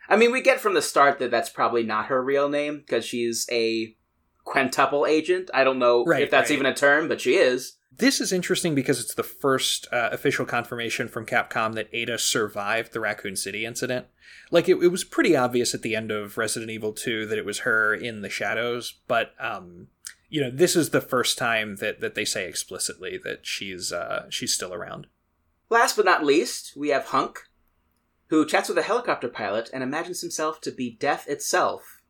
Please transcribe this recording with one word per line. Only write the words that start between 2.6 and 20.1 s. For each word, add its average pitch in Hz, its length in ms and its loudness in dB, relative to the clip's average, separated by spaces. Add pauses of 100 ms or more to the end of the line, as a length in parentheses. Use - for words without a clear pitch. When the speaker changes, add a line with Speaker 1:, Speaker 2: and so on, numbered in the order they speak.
Speaker 1:
'cause 117 180 0
she's 117 460 -2
a 113 460 0 (480)
quintuple 139 640 2
agent. 165 480 2
I 131 100 6
don't 131 140 4
know 120 260 6
Speaker 2:
Right, 151 180 4
Speaker 1:
if 139 80 0
that's 139 200 4
Speaker 2:
right. 147 60 4
Speaker 1:
even 135 100 0
a 127 80 2
term, 147 340 4
but 123 120 -2
she 127 160 4
is. 127 400 2 (180)
Speaker 2:
This 262 260 2
is 208 120 -2
interesting 175 420 0
because 135 260 2
it's - 140 -8
the 117 80 -4
first, - 680 -2
uh, 117 200 0
official 131 340 -2
confirmation 117 640 -4
from 110 180 -10
Capcom 113 480 0
that 110 180 -6
Ada 117 260 -4
survived 107 760 -2
the 117 80 -4
Raccoon 104 360 -4
City 104 300 -6
incident. 123 400 -6 (440)
Like, 170 180 4
it, 180 140 6
it 175 60 6
was 180 160 0
pretty 220 320 4
obvious 123 380 2
at 127 80 -8
the 110 120 -2
end 110 160 -4
of 104 280 -6
Resident 113 320 -4
Evil 110 220 -4
two 110 340 -4
that 107 120 -2
it 87 60 -6
was 101 160 -6
her 110 340 2
in 107 280 -8
the 98 80 -8
shadows, 113 640 -4 (140)
but, 113 300 0
um, 92 500 -10 (400)